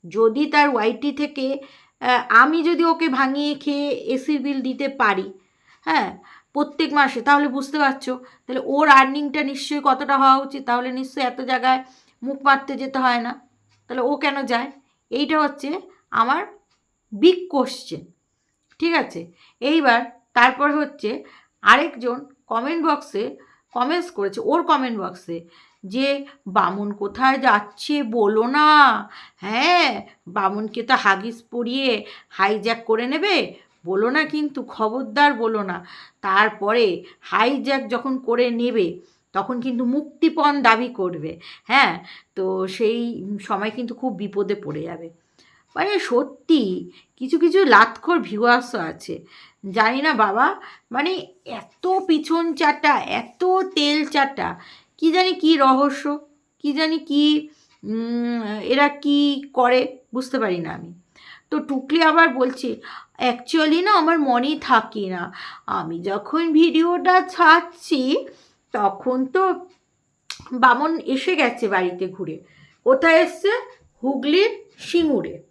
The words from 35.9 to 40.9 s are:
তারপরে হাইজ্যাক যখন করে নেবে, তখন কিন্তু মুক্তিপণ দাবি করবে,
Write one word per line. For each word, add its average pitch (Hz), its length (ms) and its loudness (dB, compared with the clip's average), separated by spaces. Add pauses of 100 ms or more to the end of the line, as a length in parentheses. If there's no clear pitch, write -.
তারপরে 208 840 0 (160)
হাইজ্যাক 240 680 -2
যখন 247 300 -4
করে 240 320 0
নেবে, 233 500 -2 (320)
তখন 240 280 -4
কিন্তু 247 240 -4
মুক্তিপণ 294 800 0
দাবি 233 260 2
করবে, 170 520 -6 (240)